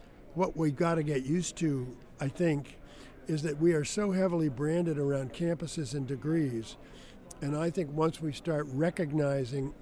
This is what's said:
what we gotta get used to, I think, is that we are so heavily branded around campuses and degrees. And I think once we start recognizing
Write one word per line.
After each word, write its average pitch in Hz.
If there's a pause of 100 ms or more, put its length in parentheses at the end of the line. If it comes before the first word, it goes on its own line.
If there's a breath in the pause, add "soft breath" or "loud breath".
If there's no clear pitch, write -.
(340 loud breath)
what 180
we 156
gotta 165
get 143
used 165
to, 139 (340)
I 135
think, 147 (480 loud breath)
is 156
that 147
we 170
are 151
so 208
heavily 175
branded 156
around 139
campuses 165
and 143
degrees. 131 (680 loud breath)
And 143
I 165
think 156
once 156
we 156
start 151
recognizing 139